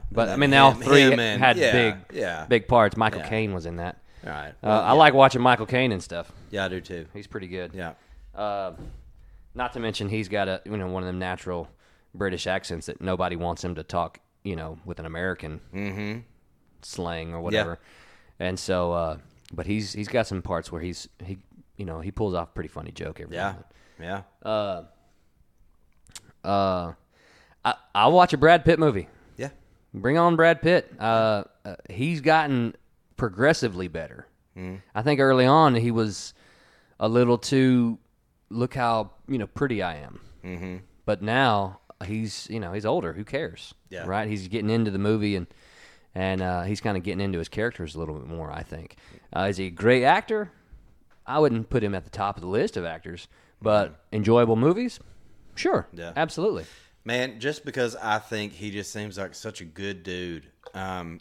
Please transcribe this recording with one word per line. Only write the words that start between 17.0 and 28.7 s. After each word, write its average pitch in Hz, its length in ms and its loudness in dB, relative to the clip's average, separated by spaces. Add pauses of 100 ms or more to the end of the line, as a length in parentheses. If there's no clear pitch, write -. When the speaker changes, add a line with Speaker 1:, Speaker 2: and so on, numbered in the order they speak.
Speaker 1:
or 85 40 -8
Speaker 2:
Yeah. 82 60 -8
Speaker 1:
whatever. 87 360 -2 (600)
And 92 200 -4
so, 90 340 -2
uh, 82 240 -2 (360)
but 87 140 -8
he's, 104 260 -4
he's 104 160 -8
got 113 180 0
some 92 160 -6
parts 85 280 -6
where 82 120 -8
he's, 90 260 -10 (160)
he, 95 140 -10 (380)
you 101 100 -12
know, 82 140 -10
he 90 100 -10
pulls 101 240 -2
off 85 140 -4
a - 40 -20
pretty 80 160 -8
funny 78 220 -14
joke 80 300 -12
every 80 160 -12
Speaker 2:
Yeah. 87 60 -6
Speaker 1:
now 98 80 -2
and 95 140 -14 (420)
then. 98 160 -8 (220)
Speaker 2:
Yeah. 107 60 -4
Speaker 1:
Uh, 101 340 -4 (1600)
uh, 95 480 0 (720)
I, 120 100 2 (200)
I'll 117 180 6
watch 180 200 8
a 147 60 2
Brad 160 260 8
Pitt 160 140 6